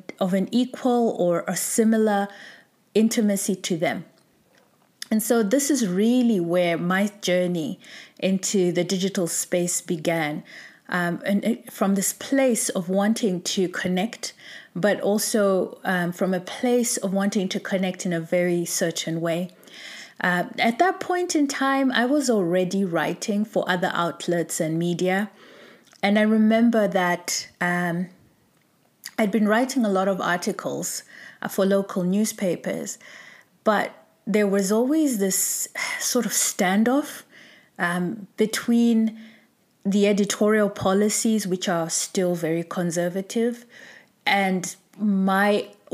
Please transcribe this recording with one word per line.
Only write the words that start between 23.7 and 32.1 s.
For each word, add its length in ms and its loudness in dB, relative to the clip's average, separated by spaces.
outlets 640 -2
and 180 0
media. 540 0
And 160 4
I 40 4
remember 640 4
that, 580 -2
um, 460 -2
I'd 140 2
been 160 2
writing 380 2
a 40 2
lot 200 2
of 100 0
articles, 840 -4
uh, 60 -4
for 180 0
local 380 0
newspapers, 960 -2